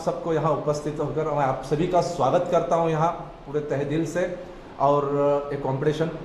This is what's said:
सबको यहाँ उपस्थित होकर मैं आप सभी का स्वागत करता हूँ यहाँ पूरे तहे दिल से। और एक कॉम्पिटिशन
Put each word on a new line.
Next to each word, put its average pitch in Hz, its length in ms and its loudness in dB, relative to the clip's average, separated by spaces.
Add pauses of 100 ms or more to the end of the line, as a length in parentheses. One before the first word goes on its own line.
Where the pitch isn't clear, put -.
सबको 170 280 -2
यहाँ 156 180 2
उपस्थित 147 500 -2
होकर 147 240 -2
मैं 147 200 0
आप 131 260 0
सभी 156 160 2
का 180 140 4
स्वागत 165 500 2
करता 165 260 2
हूँ 165 140 2
यहाँ 160 440 0 (120)
पूरे 143 140 -4
तहे 143 240 -2
दिल 151 220 0
से। 180 300 -2 (440)
और 143 240 4 (480)
एक 139 100 -4
कॉम्पिटिशन 147 480 0 (140)